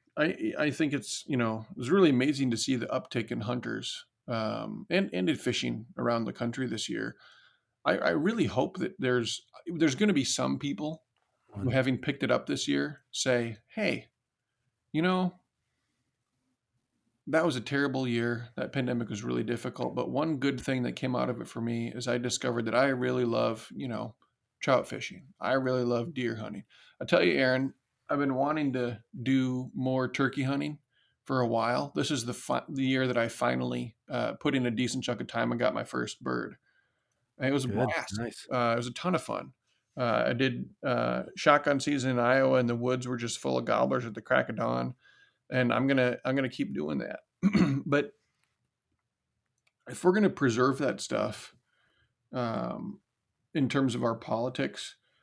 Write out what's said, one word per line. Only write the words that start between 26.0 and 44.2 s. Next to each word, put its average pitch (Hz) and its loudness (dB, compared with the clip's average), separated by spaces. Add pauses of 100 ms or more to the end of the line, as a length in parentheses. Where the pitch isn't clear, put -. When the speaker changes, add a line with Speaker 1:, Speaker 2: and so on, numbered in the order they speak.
Speaker 1:
deer 120 -2
hunting." 104 -10 (360)
I 131 -6
tell 175 4
you, 175 6
Aaron, 135 2 (340)
I've 147 0
been 139 2
wanting 143 0
to 120 -2 (180)
do 131 2
more 131 0
turkey 131 0
hunting 143 -2 (460)
for 135 0
a 120 4
while. 120 2
This 147 0
is 120 -2
the 120 -4
fi-, - -2
the 135 -2
year 131 2
that 123 2
I 117 2
finally, 123 -2 (120)
uh, 117 -2
put 143 -2
in 127 2
a 123 2
decent 123 -2
chunk 120 -4
of 123 -6
time 120 -2
and 120 -2
got 117 2
my 110 -2
first - -6
bird. - -4 (800)
And 131 -2
it 139 2
was 139 0
a 127 -4
Speaker 2:
Good. 101 -4 (120)
Speaker 1:
blast. 110 -4
Speaker 2:
Nice. 117 -8
Speaker 1:
Uh, 120 2
it - 0
was 120 -4
a 120 -8
ton 180 -2
of 151 0
fun. - -6 (460)
Uh, 117 2
I 127 2
did, 123 -2 (140)
uh, 120 0 (120)
shotgun 143 4
season 135 0
in 123 0
Iowa, 131 4
and 120 2
the 120 0
woods 123 0
were 127 -2
just 117 -4
full 131 0
of 120 -2
gobblers 127 2
at 107 -8
the 110 -10